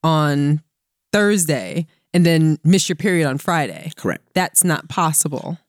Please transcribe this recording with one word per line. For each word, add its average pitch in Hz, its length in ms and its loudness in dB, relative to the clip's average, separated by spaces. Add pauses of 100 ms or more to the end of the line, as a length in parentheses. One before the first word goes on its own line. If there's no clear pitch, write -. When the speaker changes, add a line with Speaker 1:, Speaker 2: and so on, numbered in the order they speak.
Speaker 1:
on 151 580 0 (500)
Thursday 170 720 0 (260)
and 175 120 4
then 160 380 4
miss 180 260 4
your 180 80 -2
period 175 320 0
on 135 100 -4
Friday. 143 580 -4
Speaker 2:
Correct. - 260 -6 (120)
Speaker 1:
That's - 280 0
not 160 260 0
possible. 160 720 -4 (100)